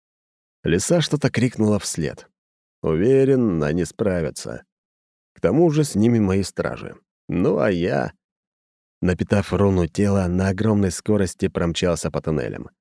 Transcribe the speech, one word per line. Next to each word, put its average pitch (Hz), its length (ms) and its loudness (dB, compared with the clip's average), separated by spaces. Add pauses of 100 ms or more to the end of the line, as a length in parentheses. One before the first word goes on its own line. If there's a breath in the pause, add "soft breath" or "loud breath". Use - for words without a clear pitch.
(640)
Лиса 98 360 2
что-то 147 300 -2
крикнула 107 480 0
вслед. - 500 -8 (540)
"Уверен, 117 800 2
они 80 220 0
справятся". 85 800 -6 (720)
К - 20 -20
тому 151 300 4
же 151 140 2
с - 100 -8
ними 113 240 4
мои 98 240 2
стражи. 62 540 -6 (320)
Ну, 110 300 0
а 120 120 2
я, 98 420 -2 (880)
напитав 92 520 0
руну 92 340 2
тела, 98 400 0
на 92 220 0
огромной 101 420 0
скорости 98 560 -2
промчался 85 640 -2
по 76 100 -4
туннелям. 62 500 -6 (100)